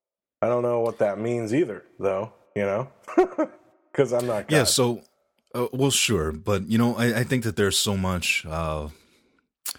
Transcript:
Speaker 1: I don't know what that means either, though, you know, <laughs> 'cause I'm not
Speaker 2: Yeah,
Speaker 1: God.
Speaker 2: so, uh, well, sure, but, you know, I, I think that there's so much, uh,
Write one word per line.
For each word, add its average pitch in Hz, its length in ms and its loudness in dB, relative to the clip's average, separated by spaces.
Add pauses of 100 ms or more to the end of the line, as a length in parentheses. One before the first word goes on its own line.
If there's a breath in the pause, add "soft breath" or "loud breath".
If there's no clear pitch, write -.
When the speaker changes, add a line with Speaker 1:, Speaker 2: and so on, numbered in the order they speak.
(420)
Speaker 1:
I 110 60 2
don't 120 160 0
know 120 180 0
what 113 160 -2
that 101 220 0
means 117 340 -2
either, 120 320 -2 (140)
though, 98 340 -2 (220)
you 101 80 0
know, 104 280 -2 (240)
<laughs> 359 360 0 (420)
'cause 131 180 2
I'm 120 160 0
not 107 240 -4
Speaker 2:
Yeah, 156 80 6
Speaker 1:
God. 117 80 4
Speaker 2:
so, 123 340 0 (520)
uh, 120 180 -2
well, 131 200 2
sure, 90 400 2
but, 95 360 -2
you 113 100 2
know, 120 180 4
I, 117 240 0
I 123 40 2
think 123 200 -2
that 110 120 -4
there's 101 220 2
so 101 180 0
much, 92 500 -2
uh, 78 440 -4 (880 loud breath)